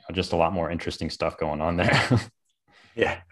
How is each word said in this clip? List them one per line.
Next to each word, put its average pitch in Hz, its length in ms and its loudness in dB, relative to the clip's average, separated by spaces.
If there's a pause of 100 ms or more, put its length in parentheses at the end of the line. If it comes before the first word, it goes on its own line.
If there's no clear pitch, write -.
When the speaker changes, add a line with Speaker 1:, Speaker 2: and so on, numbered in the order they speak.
Speaker 1:
know, - 80 -10
just 92 180 -2
a - 20 2
lot 82 180 4
more 85 160 -2
interesting 82 400 -4
stuff - 280 -4
going 76 240 -4
on 85 160 0
there. 135 320 2 (160)
<laughs> - 40 -16 (680)
Speaker 2:
Yeah. 92 260 0 (100)